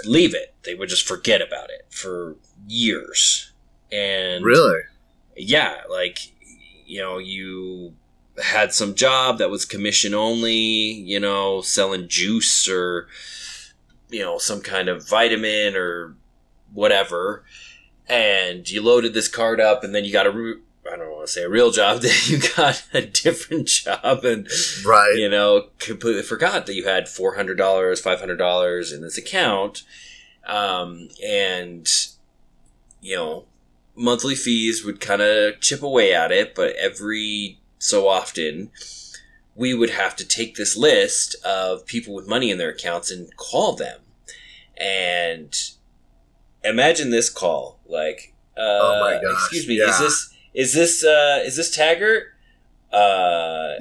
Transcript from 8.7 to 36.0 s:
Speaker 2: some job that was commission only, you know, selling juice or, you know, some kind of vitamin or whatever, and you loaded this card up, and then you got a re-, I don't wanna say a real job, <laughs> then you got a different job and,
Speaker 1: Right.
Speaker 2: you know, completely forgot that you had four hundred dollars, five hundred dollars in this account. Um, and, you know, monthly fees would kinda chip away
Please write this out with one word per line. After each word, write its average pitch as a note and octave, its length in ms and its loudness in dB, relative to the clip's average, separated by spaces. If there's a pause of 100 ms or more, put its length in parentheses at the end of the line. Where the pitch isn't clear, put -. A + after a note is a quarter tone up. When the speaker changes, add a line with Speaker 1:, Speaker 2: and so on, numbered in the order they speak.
Speaker 2:
some G2+ 220 -2
job C3 420 2
that A2 120 0
was G2+ 140 -6
commission G2+ 500 -2
only, A2+ 420 0
you A2 640 -2
know, G2 420 0
selling F#2+ 480 -2
juice G#2 580 0
or, F2+ 400 -4 (1040)
you A2 100 -8
know, F2 180 -4
some G2+ 240 -4
kind F#2+ 280 -4
of E2+ 180 -6
vitamin G#2+ 680 2
or E2+ 400 -6 (580)
whatever, G2 720 0 (640)
and F#2+ 600 0
you G2+ 120 -4
loaded A#2 320 4
this A2 160 -2
card A2+ 320 0
up, G#2+ 240 4
and G2 100 -6
then G#2 80 0
you G2+ 80 -6
got G2 160 4
a G2+ 40 2
re-, A2+ 280 -8 (320)
I F2 60 -10
don't D#2+ 160 -12
wanna D2+ 140 -12
say F2 160 -6
a F2 60 -4
real A2+ 220 6
job, G#2+ 300 2
<laughs> - 0 -
then A#2+ 120 2 (120)
you D3 140 2 (180)
got C#3+ 260 2 (100)
a C3 120 2
different D#3+ 640 -2
job - 580 0
and, A2 240 0 (360)
Speaker 1:
Right. G#2 300 8
Speaker 2:
you G#2+ 140 2
know, G#2 400 4 (100)
completely G#2+ 440 -4
forgot E3+ 420 -2
that G2+ 100 -8
you F#2 100 -6
had F#2 220 0
four F#2+ 280 -2
hundred F#2+ 220 -4
dollars, F#2+ 440 2
five F#2 180 0
hundred F2+ 180 -6
dollars F2+ 540 0
in D2 100 -12
this E2 160 -10
account. G#2+ 640 -2 (640)
Um, F2+ 640 -4 (180)
and, F#2 640 -4 (1120)
you F#2+ 140 -6
know, E2 300 -6 (500)
monthly A#2+ 400 0
fees A2+ 480 -2
would G#2 160 -8
kinda G#2 600 2
chip C3+ 200 0
away B2 320 4